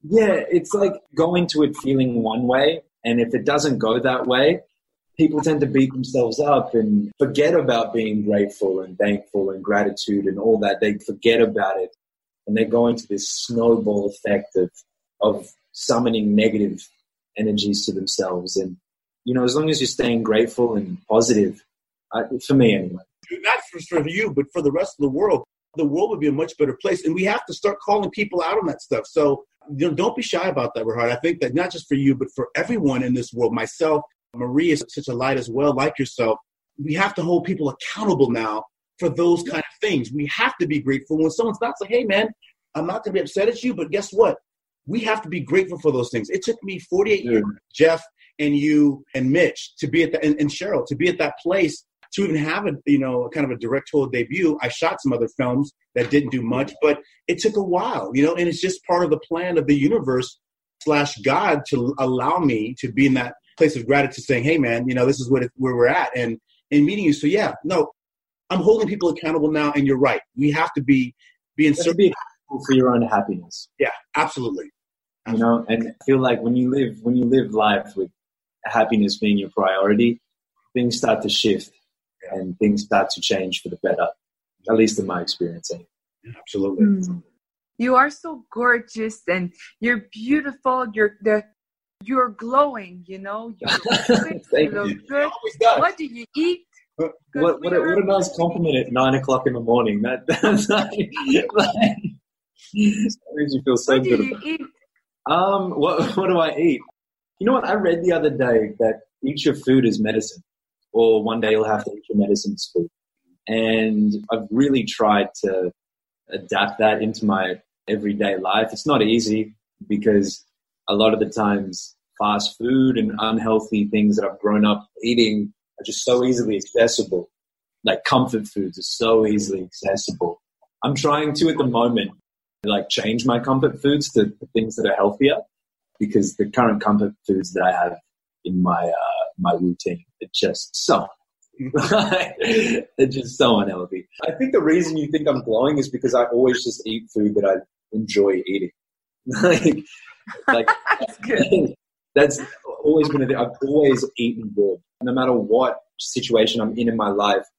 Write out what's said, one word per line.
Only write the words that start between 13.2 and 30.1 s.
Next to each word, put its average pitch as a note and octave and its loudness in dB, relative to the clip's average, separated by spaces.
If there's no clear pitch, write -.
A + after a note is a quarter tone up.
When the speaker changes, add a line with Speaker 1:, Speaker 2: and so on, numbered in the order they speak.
Speaker 1:
snowball G#2+ 0
effect G2+ -4
of, F#2 0
of G#2+ 0
summoning A2+ 0
negative G#2 2
energies G#2 -2
to G2+ -4
themselves. F#2 -4
And, F#2 -6
you B2 -2
know, B2+ 2
as B2 0
long D#3 0
as C#3+ 0
you're B2+ -2
staying A#2+ -2
grateful A2+ 2
and F#2 -6
positive, A2 2
I, A#2 -2
for C#3+ 0
me A2+ 6
anyway. F2+ -6
Speaker 2:
Not F4 -2
for, E3+ -16
for C#3+ -4
you, F#3 -4
but C#3 0
for F3 -4
the C#3+ 2
rest F3+ -4
of D3 0
the C#3 2
world, D#3+ 0
the D3 0
world E3+ 0
would G3 -4
be D3+ 0
a C#3+ 2
much D#3+ -4
better C#3 2
place. - -2
And D#3+ 0
we F#3 -2
have A3 -2
to - -12
start G3+ -2
calling G3+ 0
people G3+ -4
out F3 -2
on G3 -2
that D3+ -6
stuff. A2+ -4
So, C#3+ 0
you D#3 0
know, D#3 -2
don't G3+ -2